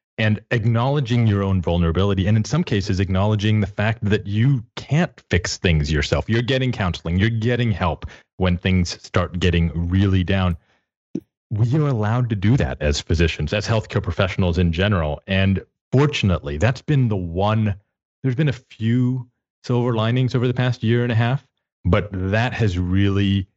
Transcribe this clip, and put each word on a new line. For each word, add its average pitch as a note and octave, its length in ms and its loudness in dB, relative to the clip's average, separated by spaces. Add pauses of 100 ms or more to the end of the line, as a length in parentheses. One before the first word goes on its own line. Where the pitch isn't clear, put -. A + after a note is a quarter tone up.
(200)
and G#2+ 200 0 (120)
acknowledging A#2+ 720 0
your G2+ 160 2
own G2 180 0
vulnerability. F2 680 2
And G#2+ 100 4
in A2 80 0
some D#3 180 0
cases, F#2+ 360 -2
acknowledging G2+ 600 0
the G2+ 80 0
fact G#2+ 380 -4
that G2+ 220 0
you A2+ 360 0 (120)
can't - 560 -2
fix - 260 -2
things D#2 340 0
yourself. D2 380 -2
You're A2+ 140 0
getting C3 280 0
counseling, F2+ 460 -4
you're A2 140 2
getting A#2 400 0
help F2 340 -4 (320)
when F2+ 200 0
things F#2 440 0
start F2+ 380 -4
getting E2+ 500 0
really F#2+ 340 2
down. F#2 320 0 (920)
We A2+ 280 0
are D3+ 100 0
allowed A#2 420 0
to A2+ 60 -2
do G#2 220 2
that C#2 220 -2
as D2 220 -2
physicians, D#2+ 520 0
as G2+ 140 -2
healthcare A2 360 -2
professionals F2+ 560 0
in F2 120 2
general. E2+ 540 0
And F#2+ 380 0 (280)
fortunately, G2+ 680 0
that's A2+ 260 0
been C3+ 240 2
the G#2 100 -2
one, G2 580 -2 (460)
there's C3 140 -2
been D3 140 0
a B2 40 0
few B2 720 -2 (360)
silver A#2+ 300 0
linings A#2 420 0
over B2+ 120 0
the B2+ 60 0
past B2 300 -2
year A#2 180 2
and A#2+ 100 0
a A2+ 40 0
half, A#2+ 320 0 (360)
but F#2 280 2
that G2+ 420 -2
has G#2 240 -2
really G2 800 0